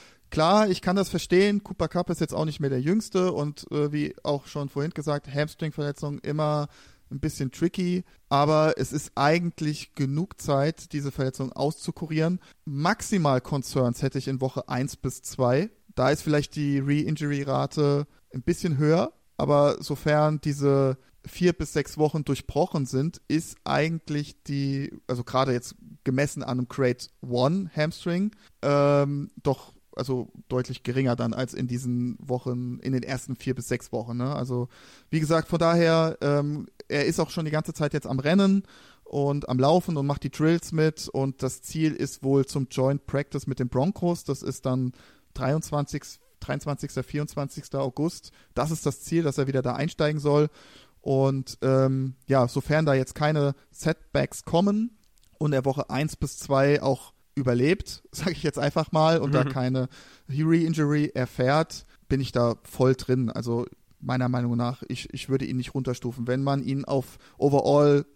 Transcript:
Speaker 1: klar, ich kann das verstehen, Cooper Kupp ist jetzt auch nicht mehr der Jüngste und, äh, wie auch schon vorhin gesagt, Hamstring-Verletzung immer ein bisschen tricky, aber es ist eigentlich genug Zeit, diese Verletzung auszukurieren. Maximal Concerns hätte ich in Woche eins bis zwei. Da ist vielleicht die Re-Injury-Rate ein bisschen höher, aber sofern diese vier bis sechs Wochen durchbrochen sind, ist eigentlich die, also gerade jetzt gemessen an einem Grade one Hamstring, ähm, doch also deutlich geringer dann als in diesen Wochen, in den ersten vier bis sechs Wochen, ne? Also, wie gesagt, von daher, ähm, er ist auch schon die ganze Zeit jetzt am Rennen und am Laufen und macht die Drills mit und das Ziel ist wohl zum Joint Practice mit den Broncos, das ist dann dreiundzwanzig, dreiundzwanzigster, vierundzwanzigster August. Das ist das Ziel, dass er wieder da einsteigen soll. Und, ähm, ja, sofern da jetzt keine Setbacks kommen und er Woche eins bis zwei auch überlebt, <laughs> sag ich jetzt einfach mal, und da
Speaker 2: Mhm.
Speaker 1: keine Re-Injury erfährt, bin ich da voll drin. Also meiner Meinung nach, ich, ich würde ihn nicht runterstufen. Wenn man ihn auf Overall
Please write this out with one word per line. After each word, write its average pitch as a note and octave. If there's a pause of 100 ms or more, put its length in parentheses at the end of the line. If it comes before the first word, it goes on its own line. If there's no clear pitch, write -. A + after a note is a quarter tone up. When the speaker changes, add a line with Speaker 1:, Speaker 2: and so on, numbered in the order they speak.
(300)
Speaker 1:
klar, G3
ich F3+
kann F#3
das F#3+
verstehen, G3
Cooper -
Kupp F3+
ist F3
jetzt E3
auch D#3+
nicht D3+
mehr C#3
der B2+
Jüngste F#3
und, D3
äh, D3
wie D3
auch C#3+
schon C#3+
vorhin D3
gesagt, D3
Hamstring-Verletzung D3
immer D3+ (420)
ein C#3
bisschen C#3+
tricky, F3+ (260)
aber D3+
es B2+
ist D3
eigentlich D#3
genug C#3+
Zeit, C#3+
diese C#3+
Verletzung C3
auszukurieren. D#3+ (260)
Maximal D3+
Concerns C3
hätte C#3
ich C3+
in C3
Woche C3
eins C3
bis -
zwei. C3+ (240)
Da B2+
ist D3+
vielleicht D3
die C#3+
Re-Injury-Rate C#3+ (260)
ein C3
bisschen E3+
höher, E3 (240)
aber C#3+
sofern D3+
diese C#3 (300)
vier F3
bis -
sechs D3
Wochen D3+
durchbrochen C#3+
sind, C#3
ist -
eigentlich D3
die, C#3 (160)
also A#2+
gerade C3
jetzt - (300)
gemessen C#3
an B2+
einem B2+
Grade B2 (160)
one C3+
Hamstring, F3 (320)
ähm, C#3+ (120)
doch - (220)
also B2+ (180)
deutlich B2+
geringer B2
dann A#2
als B2+
in B2+
diesen B2
Wochen, B2
in C3
den B2
ersten C3
vier B2+
bis B2
sechs -
Wochen, A#2
ne? C3
Also, B2 (420)
wie D#3
gesagt, D#3
von E3+
daher, E3
ähm, D3 (200)
er C#3
ist E3
auch D#3
schon E3
die D3+
ganze D#3
Zeit D3
jetzt D3
am C3
Rennen F#3+ (420)
und C#3+
am B2+
Laufen D#3+
und C#3
macht C#3+
die C#3
Drills E3
mit D#3
und C3+
das C3
Ziel D#3
ist -
wohl C3+
zum C3+
Joint C3+
Practice -
mit E3
den B2+
Broncos, F3
das -
ist -
dann B2+ (420)
dreiundzwanzig, D3 (360)
dreiundzwanzigster, C#3
vierundzwanzigster C#3+
August. - (240)
Das D3
ist D#3+
das -
Ziel, E3
dass C#3+
er C3+
wieder C3+
da B2
einsteigen D3+
soll. D3 (540)
Und, C3+
ähm, C3 (120)
ja, C3
sofern D3
da C#3+
jetzt C3
keine D3+ (160)
Setbacks -
kommen G#3 (400)
und D3+
er C3
Woche C#3
eins C#3+
bis -
zwei C#3+
auch - (200)
überlebt, B2+
<laughs> -
sag D#3+
ich C3+
jetzt D3+
einfach C#3+
mal, D#3+
und C#3+
da C3
Speaker 2:
Mhm. D3
Speaker 1:
keine B2+ (400)
Re-Injury D#3
erfährt, C3+ (220)
bin C3+
ich B2+
da A#2+
voll C3
drin. B2+
Also A#2 (360)
meiner B2+
Meinung A#2+
nach, A#2+
ich, -
ich -
würde C3
ihn B2+
nicht -
runterstufen. B2
Wenn C3
man C#3
ihn C3+
auf - (200)
Overall C#3+ (120)